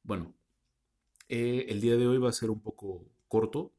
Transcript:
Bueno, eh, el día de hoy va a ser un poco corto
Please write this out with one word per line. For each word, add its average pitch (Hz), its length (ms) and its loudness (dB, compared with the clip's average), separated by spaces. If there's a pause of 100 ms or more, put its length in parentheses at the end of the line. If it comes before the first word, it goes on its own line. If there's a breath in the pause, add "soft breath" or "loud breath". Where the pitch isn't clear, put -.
Bueno, 92 320 -8 (960)
eh, 123 400 -2
el 107 100 -2
día 117 160 4
de 123 120 4
hoy 123 100 4
va 123 120 2
a 113 40 0
ser 113 160 -2
un 110 120 -4
poco 95 440 -10 (220)
corto 113 520 0